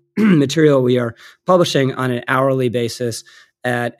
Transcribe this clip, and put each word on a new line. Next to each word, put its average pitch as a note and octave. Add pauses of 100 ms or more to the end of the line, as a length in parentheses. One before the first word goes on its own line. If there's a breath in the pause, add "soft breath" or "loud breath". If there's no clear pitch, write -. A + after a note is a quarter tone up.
<clears throat> -
material D3+
we B2
are A#2+ (300 loud breath)
publishing D#3+
on B2+
an A#2+
hourly C3
basis A#2 (400 soft breath)
at A#2+